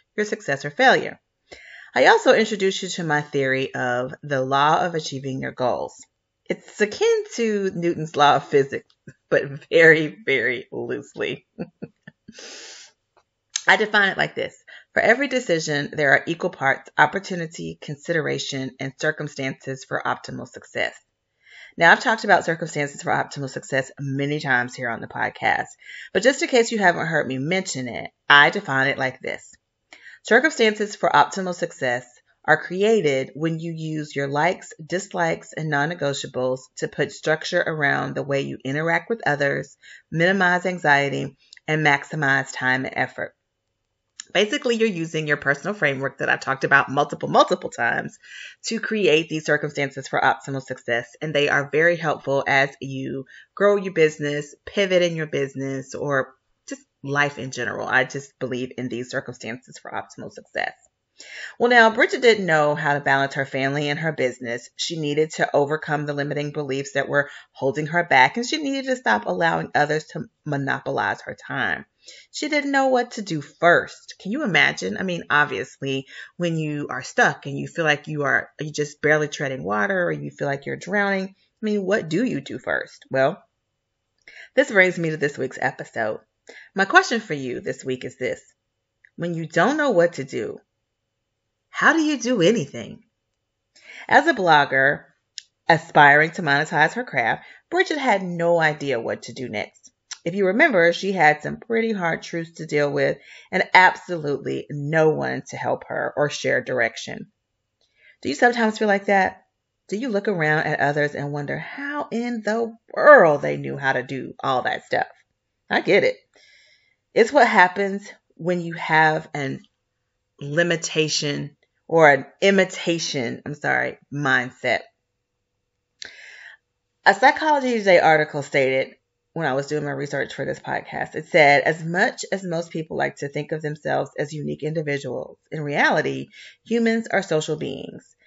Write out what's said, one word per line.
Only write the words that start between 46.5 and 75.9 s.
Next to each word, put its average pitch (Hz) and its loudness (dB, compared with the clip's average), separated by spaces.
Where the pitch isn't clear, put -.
about 139 4
multiple, 143 -2
multiple 196 2
times - -4
to 226 -4
create 165 2
these 156 -6
circumstances 143 -4
for 143 -2
optimal 135 0
success. 120 -6
And 156 -6
they 143 2
are 139 0
very 165 4
helpful 139 -2
as 139 2
you 135 -8
grow 202 4
your 190 -4
business, 147 0
pivot 185 2
in 170 0
your 160 -6
business, 135 -6
or 135 -2
just - -14
life 143 -2
in 131 -10
general. 104 -6
I 123 2
just 135 -12
believe 127 -6
in 127 -6
these 120 -8
circumstances - -10
for - -16
optimal - -12
success. - -8
Well, 240 4
now, 233 8
Bridget 269 0
didn't 214 6
know 151 4
how 151 0
to 143 -2
balance 139 0
her 139 -4
family 139 -2
and 147 -4
her 160 -2
business. 123 -4
She - -6
needed 151 0
to - 0
overcome 147 0
the 147 -6
limiting 143 -4
beliefs 139 -6
that 139 -2
were 143 0
holding 135 -2
her 170 0
back, 139 6
and 240 -4
she 277 -4
needed 269 -4
to 254 0
stop 220 0
allowing 170 0
others 151 0
to - -10
monopolize 131 -2
her - -12
time. 110 -6
She - -8
didn't 285 -2
know 269 2
what 247 0
to 220 -8
do 165 -6
first. - 0
Can 185 -10
you 294 -4
imagine? 170 -2
I - -6
mean, 175 -6
obviously, 135 -2